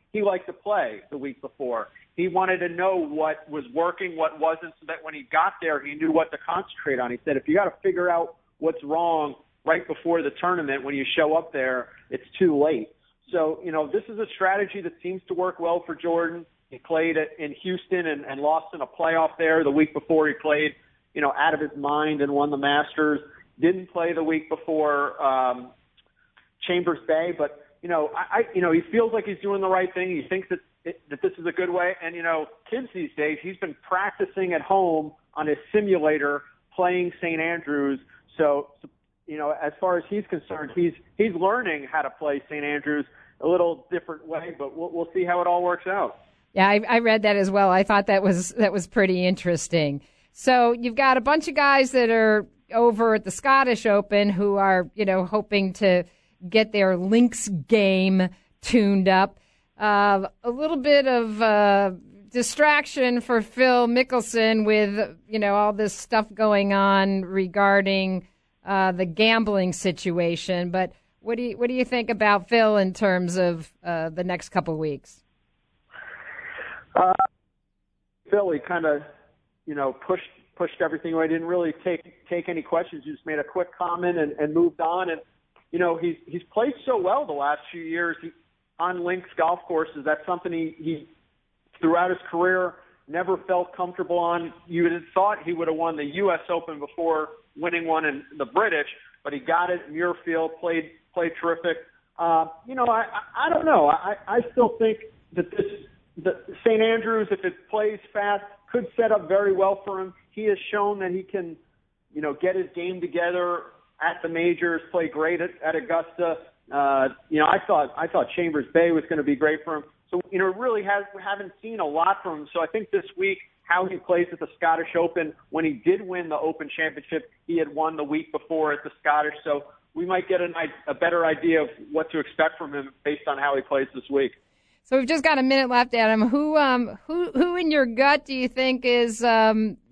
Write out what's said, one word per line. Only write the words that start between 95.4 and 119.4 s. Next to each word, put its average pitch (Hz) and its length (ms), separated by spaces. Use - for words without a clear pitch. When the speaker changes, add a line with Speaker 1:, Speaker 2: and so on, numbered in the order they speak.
Speaker 1:
he 170 80
would 165 160
have 160 80
won 165 180
the 147 100
U 190 160
S 165 180
Open 165 300
before 156 500
winning 165 300
one 160 180
in 143 200
the 139 80
British, 160 420
but 147 80
he 143 80
got 170 300
it 180 180
at 151 60
Muirfield, 165 640
played, 165 320
played 170 260
terrific. 165 380
Uh, 165 300
you 262 80
know, 247 120
I, 226 160
I, 214 420
I 320 40
don't 330 160
know. 208 220
I, 175 280
I 214 120
still 226 280
think 220 180
that 175 180
this, - 140
the 170 240
Saint 220 160
Andrews, 226 500
if 190 140
it 180 80
plays 214 300
fast, 202 320
could 247 160
set 226 140
up 156 160
very 196 260
well 190 320
for 196 160
him. 190 140
He 214 140
has 202 120
shown 208 280
that 185 120
he 185 100
can, 180 340
you 147 100
know, 147 120
get 185 220
his 190 100
game 180 260
together 175 600
at 165 180
the 165 80
majors, 170 520
play 170 160
great 156 320
at, - 120
at 160 100
Augusta. 165 640
Uh, 139 380
you 156 100
know, 151 60
I 185 200
thought, 151 320
I 165 100
thought 165 280
Chambers 156 380
Bay 170 180
was 160 180
gonna 156 140
be 143 120
great 151 280